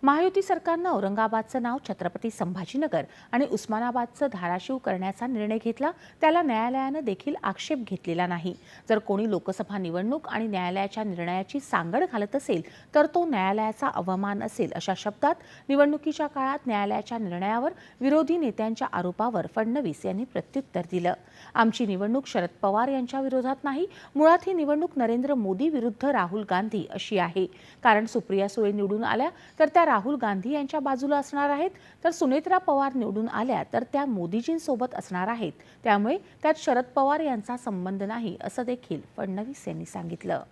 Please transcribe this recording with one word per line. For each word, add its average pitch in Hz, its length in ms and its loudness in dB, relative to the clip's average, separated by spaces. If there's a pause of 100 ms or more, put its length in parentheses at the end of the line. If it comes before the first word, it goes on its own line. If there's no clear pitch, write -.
महायुती 349 400 4
सरकारनं 339 480 0
औरंगाबादचं 220 720 0
नाव 240 160 -2 (100)
छत्रपती 185 420 -4
संभाजीनगर 185 720 -4 (300)
आणि 254 140 2
उस्मानाबादचं 240 840 -2
धाराशिव 185 460 -4
करण्याचा 190 480 -4
निर्णय 220 380 -2
घेतला, 262 260 -2 (300)
त्याला 330 220 6
न्यायालयानं 269 580 0
देखील 247 420 -4
आक्षेप 262 360 -2
घेतलेला 180 480 -2
नाही. 175 280 -4 (340)
जर 220 100 4
कोणी 208 320 0
लोकसभा 196 480 -4
निवडणूक 190 500 -4
आणि 226 180 -2
न्यायालयाच्या 196 580 -2
निर्णयाची 185 560 -4
सांगड 185 520 0
घालत 208 240 -2
असेल, 185 260 0 (320)
तर 302 120 8
तो 349 200 2
न्यायालयाचा 214 640 0
अवमान 196 540 -2
असेल, - 300 -4
अशा 185 240 -4
शब्दात 285 380 0 (340)
निवडणुकीच्या 294 580 2
काळात 277 400 -2
न्यायालयाच्या 214 520 -2
निर्णयावर 214 540 -2 (280)
विरोधी 302 360 4
नेत्यांच्या 226 560 -2
आरोपावर 185 540 -2 (100)
फडणवीस 226 500 -2
यांनी 190 180 -4
प्रत्युत्तर - 680 -6
दिलं. 175 240 0 (400)
"आमची 220 320 2
निवडणूक 208 400 0
शरद 180 220 -2 (140)
पवार 208 260 2
यांच्या 269 320 -2
विरोधात 262 440 0
नाही, 285 220 -2 (300)
मुळात 320 300 8
ही 392 60 -2
निवडणूक 302 440 0
नरेंद्र 254 380 2
मोदी 208 340 0
विरुद्ध 240 360 -2
राहुल 208 460 0
गांधी 196 400 0
अशी 202 280 -2
आहे. 180 280 0 (360)
कारण 220 240 6
सुप्रिया 196 420 0
सुळे 208 240 0
निवडून 208 320 0
आल्या, 226 260 0 (280)
तर 311 100 6
त्या 330 200 6
राहुल 247 280 2
गांधी 208 340 -2
यांच्या 294 300 -2
बाजूला 277 360 0
असणार 285 340 0
आहेत, 302 200 0 (340)
तर 339 60 6
सुनेत्रा 320 480 2
पवार 277 360 2
निवडून 220 340 -2
आल्या, 233 340 0 (100)
तर 240 100 2 (100)
त्या 285 120 2
मोदीजींसोबत 240 920 -2
असणार 185 340 -4
आहेत. 220 240 -4 (320)
त्यामुळे 220 340 4 (240)
त्यात 311 140 4
शरद 254 280 2 (100)
पवार 277 260 4
यांचा 247 360 -2
संबंध 196 460 -4
नाही," 214 380 -4
असं - 220 -6
देखील 240 380 -4 (160)
फडणवीस 202 520 -6
यांनी 165 160 -8
सांगितलं. 170 680 -6